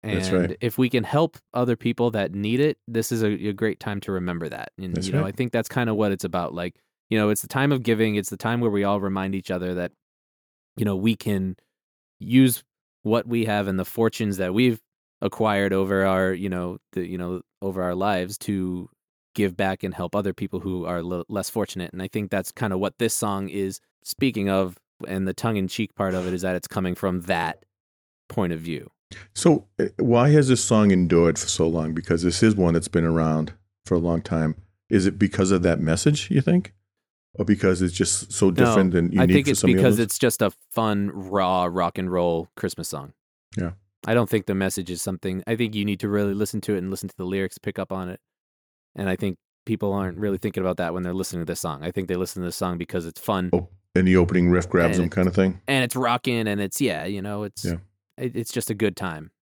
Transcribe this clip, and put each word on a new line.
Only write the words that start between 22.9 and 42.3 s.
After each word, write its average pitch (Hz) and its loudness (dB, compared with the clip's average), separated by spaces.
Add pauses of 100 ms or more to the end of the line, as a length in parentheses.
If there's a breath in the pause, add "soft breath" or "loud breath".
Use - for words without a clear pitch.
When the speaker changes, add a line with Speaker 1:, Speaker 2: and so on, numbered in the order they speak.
Speaker 1:
this 113 0
song 98 -2
is 98 -4 (240)
speaking 113 -2
of. 95 0 (300)
And 95 -2
the 92 -2
tongue-in-cheek 104 -2
part 95 -2
of 92 -2
it 90 -2
is 90 -4
that 92 0
it's 87 -6
coming 92 -2
from 92 -2
that 85 -2 (680)
point 90 0
of 80 -4
view. 80 -8 (460 loud breath)
Speaker 2:
So, - 4 (120)
uh, - 2 (140)
why 120 4
has 147 8
this 127 4
song 107 4
endured 85 6
for - -6
so - 0
long? 82 -2
Because 82 -2
this 87 2
is 110 6
one 90 4
that's 82 2
been 82 2
around 80 0 (320)
for - 0
a 85 2
long 82 0
time. 78 -2 (340)
Is 98 4
it 98 0
because 98 2
of 92 4
that 85 4
message, 85 0
you 143 4
think? 180 0 (640)
Or 104 -2
because 95 2
it's 87 0
just - -2
so - 2
Speaker 1:
No, 95 6
Speaker 2:
different 98 4
and 87 2
Speaker 1:
I - 6
Speaker 2:
unique 90 6
Speaker 1:
think 139 4
Speaker 2:
for 143 2
Speaker 1:
it's 113 0
Speaker 2:
some 101 4
of 92 6
the 95 4
Speaker 1:
because 101 6
Speaker 2:
others? 117 2
Speaker 1:
it's - -6
just - 2
a 101 2 (200)
fun, 104 0
raw, 92 0
rock 87 -2
and 92 -4
roll 85 0